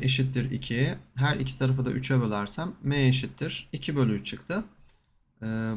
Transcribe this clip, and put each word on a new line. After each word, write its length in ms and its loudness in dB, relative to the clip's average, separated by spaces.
eşittir 500 2
iki. 440 0
Her 200 2
iki 220 -4
tarafı 280 2
da 60 0
üçe 300 2
bölersem 640 -2
m 240 4
eşittir 640 0
iki 240 -4
bölü 240 2
üç 60 -12
çıktı. 380 -6
Ee, 40 -8